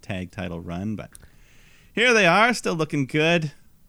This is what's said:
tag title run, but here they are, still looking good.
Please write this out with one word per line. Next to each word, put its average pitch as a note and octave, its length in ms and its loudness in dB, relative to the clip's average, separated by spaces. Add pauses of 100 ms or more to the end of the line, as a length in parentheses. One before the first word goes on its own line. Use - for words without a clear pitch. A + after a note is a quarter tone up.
tag F#2 300 -10
title E2+ 300 -10
run, F#2 360 -8
but - 140 -14 (840)
here A#3+ 220 2
they G#3 120 6
are, G#3 280 4
still F#3+ 200 -4
looking D3+ 300 -2
good. D#3 480 0 (360)